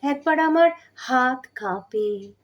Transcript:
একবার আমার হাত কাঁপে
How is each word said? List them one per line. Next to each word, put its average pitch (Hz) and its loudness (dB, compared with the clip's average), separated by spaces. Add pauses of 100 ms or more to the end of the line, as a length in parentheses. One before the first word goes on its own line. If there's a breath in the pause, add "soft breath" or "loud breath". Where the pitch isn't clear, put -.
একবার 285 0
আমার 320 4 (240 loud breath)
হাত 254 -2
কাঁপে 202 -6 (120)